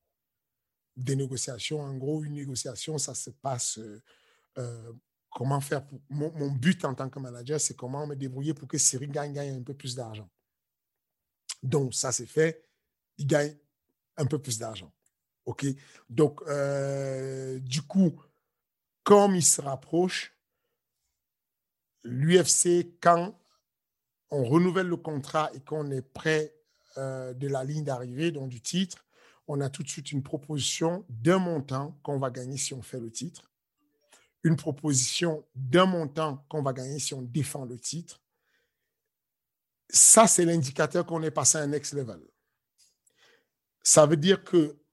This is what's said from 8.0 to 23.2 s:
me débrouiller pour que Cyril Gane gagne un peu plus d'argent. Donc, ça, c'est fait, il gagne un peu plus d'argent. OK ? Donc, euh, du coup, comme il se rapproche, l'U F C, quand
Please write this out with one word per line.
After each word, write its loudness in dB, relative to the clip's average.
me -8
débrouiller -6
pour -14
que -4
Cyril 0
Gane -4
gagne -6
un -8
peu -12
plus -10
d'argent. -12
Donc, 0
ça, -4
c'est -4
fait, 0
il -4
gagne 2
un 0
peu -2
plus -6
d'argent. -12
OK ? -6
Donc, 0
euh, -4
du -4
coup, 2
comme 8
il 2
se 4
rapproche, -2
l'U 4
F 0
C, 2
quand 4